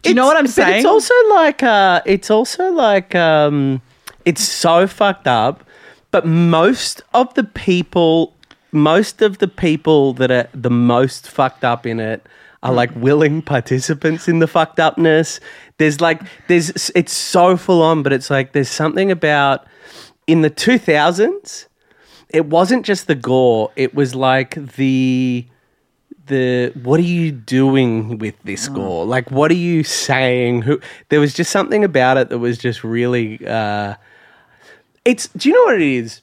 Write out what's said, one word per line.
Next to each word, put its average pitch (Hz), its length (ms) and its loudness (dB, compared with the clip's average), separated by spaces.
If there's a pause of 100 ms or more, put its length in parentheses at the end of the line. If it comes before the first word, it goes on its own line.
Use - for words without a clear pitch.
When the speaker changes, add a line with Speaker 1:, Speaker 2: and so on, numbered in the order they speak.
Speaker 1:
Do 339 80 0
you 339 60 4
know 254 80 4
Speaker 2:
It's, 269 60 4
Speaker 1:
what 320 80 4
I'm 294 80 4
Speaker 2:
but 247 60 -2
Speaker 1:
saying? 190 260 2
Speaker 2:
it's 240 80 2
also 440 280 4 (180)
like, 320 300 4
uh, 196 440 4
it's 190 260 0
also 262 400 0
like, 214 440 0
um, 147 640 2 (420)
it's - 200 0
so 170 440 2
fucked 196 400 -2
up, 120 360 0 (480)
but 180 140 0
most 170 760 2 (120)
of 247 200 0
the 254 100 -2
people, 170 920 0 (380)
most 160 500 2
of 202 180 -2
the 196 100 0
people 151 640 0
that 127 180 0
are 123 220 0
the 123 160 -6
most 120 580 0
fucked - 380 -4
up 117 200 -4
in 113 140 -6
it 110 260 -8 (380)
are, 127 80 -2
Speaker 1:
Mm. 123 40 0
Speaker 2:
like, 120 200 0
willing 147 460 0
participants 147 880 -4
in 165 100 2
the 160 80 2
fucked 160 320 -2
upness. 160 600 0 (400)
There's, 151 220 0
like, 160 200 0 (260)
there's, 170 480 -2
it's - 180 0
so 180 440 2
full 175 240 2
on, 160 220 2
but 139 100 0
it's 131 160 -4
like, 135 240 -2
there's 135 160 -2
something 185 420 -2
about, 147 540 0 (600)
in 165 140 4
the 151 80 2
two 226 280 0
thousands, 180 920 -2 (640)
it 160 180 0
wasn't 185 380 0
just 196 220 -4
the 156 80 0
gore, 123 600 0
it 131 180 -4
was, 135 180 -2
like, 131 420 -2 (200)
the, 127 720 -2 (800)
the, 127 460 -2 (120)
what 147 160 2
are 175 40 2
you 170 280 -2
doing 123 880 -2
with 107 240 -8
this 98 240 -10
Speaker 1:
Mm. 139 80 -12
Speaker 2:
gore? 92 300 -6
Like, 123 260 -4
what 147 200 2
are 165 40 4 (160)
you 156 140 0
saying? 123 800 -2
Who, 131 180 -2 (260)
there 147 140 2
was 147 120 0
just - 180 -6
something 208 340 0
about 131 320 2
it 127 120 0
that 120 100 -6
was 120 180 -4
just 120 260 -8
really, 117 640 -4
uh, 104 480 -6 (1120)
it's, - 240 -2
do - 200 -8
you 370 60 0
know 494 80 4
what 370 120 2
it 165 120 0
is? 120 360 -6